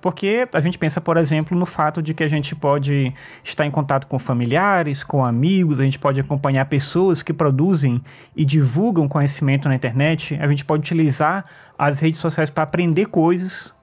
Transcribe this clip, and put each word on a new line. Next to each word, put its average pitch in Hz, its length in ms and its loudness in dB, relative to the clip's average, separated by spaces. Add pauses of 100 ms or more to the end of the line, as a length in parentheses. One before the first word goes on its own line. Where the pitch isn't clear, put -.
Porque 208 480 -2
a 170 60 2
gente 151 180 0
pensa, 165 240 -2
por 165 160 0
exemplo, 156 400 0
no 180 80 0
fato 156 340 -2
de 156 140 -4
que 160 100 -2
a 151 40 0
gente 147 260 -2
pode 143 580 0 (320)
estar - 220 -4
em 147 60 -4
contato 143 340 -2
com 135 140 -4
familiares, 143 840 0
com 135 220 0
amigos, 147 540 2
a 135 40 4
gente 135 140 2
pode 139 220 0
acompanhar 139 460 0
pessoas 165 580 0
que 165 100 -4
produzem 143 640 2 (360)
e 151 100 0
divulgam 151 640 2
conhecimento 139 600 0
na 139 60 2
internet, 139 640 -2
a 156 80 -2
gente 139 160 0
pode 151 180 0
utilizar 156 640 0 (300)
as 143 240 0
redes 160 200 0
sociais 156 320 -2
pra 156 140 0
aprender 175 420 0
coisas 180 760 0